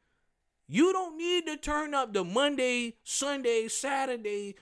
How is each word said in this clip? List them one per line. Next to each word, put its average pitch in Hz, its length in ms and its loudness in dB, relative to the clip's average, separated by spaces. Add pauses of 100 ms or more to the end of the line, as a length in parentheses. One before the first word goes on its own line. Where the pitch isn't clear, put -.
(680)
You 294 260 4
don't 349 240 -4
need 349 300 0
to 302 100 -6
turn 302 360 -2
up 254 200 0
the 196 100 2
Monday, 247 800 0
Sunday, 247 680 0
Saturday, 226 920 -2